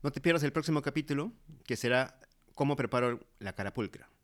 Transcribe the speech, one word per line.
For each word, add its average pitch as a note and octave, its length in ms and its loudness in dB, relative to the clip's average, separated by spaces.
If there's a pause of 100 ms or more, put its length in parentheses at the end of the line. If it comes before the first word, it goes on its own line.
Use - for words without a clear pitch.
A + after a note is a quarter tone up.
No C#3+ 100 0
te D3 80 -6
pierdas E3 220 4
el C#3+ 100 2
próximo D3+ 300 0
capítulo, D3 500 -2 (340)
que A#2 120 -2
será B2+ 420 0 (360)
cómo C#3+ 200 2
preparo A#2+ 440 0 (180)
la G2 160 -8
carapulcra. G2 560 -6 (140)